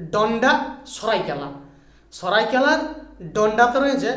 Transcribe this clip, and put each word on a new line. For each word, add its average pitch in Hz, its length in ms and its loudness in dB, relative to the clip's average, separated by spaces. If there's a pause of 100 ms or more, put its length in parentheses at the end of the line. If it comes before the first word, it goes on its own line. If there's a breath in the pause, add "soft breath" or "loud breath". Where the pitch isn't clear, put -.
(120)
ডন্ডা 226 400 2 (340)
সরাইকেলা, 143 640 -4 (640 soft breath)
সরাইকেলার 254 680 2 (540)
ডন্ডাতে 226 460 4
রয়েছে 254 380 0